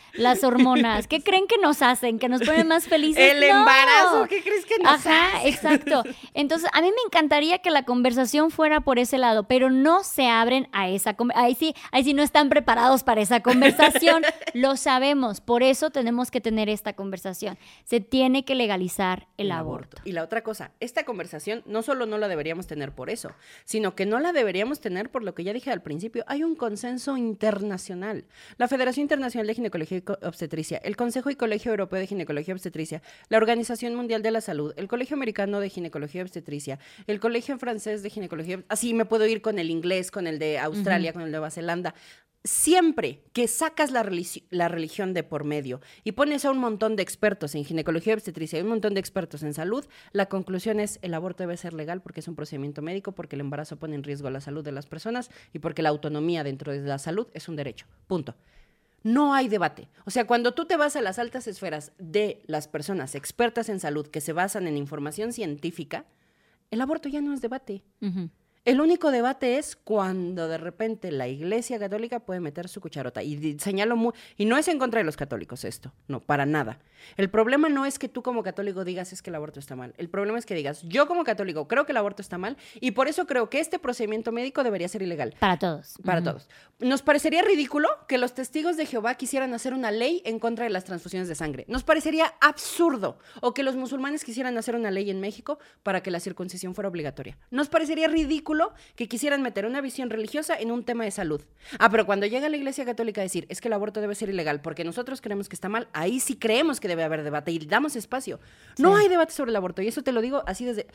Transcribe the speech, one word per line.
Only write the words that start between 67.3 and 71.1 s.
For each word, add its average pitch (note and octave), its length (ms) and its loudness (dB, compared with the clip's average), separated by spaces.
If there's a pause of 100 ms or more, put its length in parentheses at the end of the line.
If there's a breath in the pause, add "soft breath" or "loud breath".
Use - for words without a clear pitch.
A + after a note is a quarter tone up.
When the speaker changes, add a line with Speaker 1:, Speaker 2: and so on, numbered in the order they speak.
Speaker 1:
es C4 60 -6
debate. A#3 420 -8 (180)
Speaker 2:
Ujú. F#3 300 -6 (340)
Speaker 1:
El B3+ 160 4
único E4 320 4
debate B3+ 460 0
es - 180 -8
cuando F#3 720 -2
de D#3+ 100 -4
repente F#3+ 540 -6